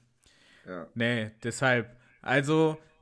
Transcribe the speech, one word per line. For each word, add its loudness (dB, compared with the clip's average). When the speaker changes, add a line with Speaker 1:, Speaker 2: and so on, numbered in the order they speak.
Speaker 1:
Ja. -12
Speaker 2:
Nee, -2
deshalb. 0
Also, 2